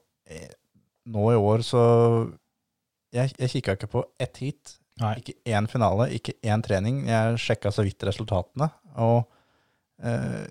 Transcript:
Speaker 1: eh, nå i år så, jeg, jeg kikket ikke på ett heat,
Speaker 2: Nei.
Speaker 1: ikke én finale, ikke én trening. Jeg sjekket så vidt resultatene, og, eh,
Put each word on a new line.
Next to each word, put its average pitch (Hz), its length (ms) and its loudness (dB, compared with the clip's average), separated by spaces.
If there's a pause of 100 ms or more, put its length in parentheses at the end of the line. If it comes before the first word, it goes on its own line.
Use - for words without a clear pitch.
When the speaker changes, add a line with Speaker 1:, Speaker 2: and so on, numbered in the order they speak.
(280)
Speaker 1:
eh, - 240 -16 (540)
nå 110 260 2
i 117 80 4
år 110 240 2
så, 120 180 2 (1300)
jeg, 127 260 -2
jeg 127 100 -2
kikket 101 300 -2
ikke 107 140 -10
på 123 120 -2 (160)
ett - 160 -8
heat, - 380 -10 (260)
Speaker 2:
Nei. 107 200 -2
Speaker 1:
ikke - 160 -16 (100)
én 107 220 0
finale, 110 440 2
ikke - 300 -8
én 110 220 0
trening. 113 420 -2
Jeg 113 340 0
sjekket 101 320 -2
så 104 120 0
vidt - 200 -6
resultatene, 107 680 -2 (260)
og, 117 320 2 (720)
eh, 69 520 -6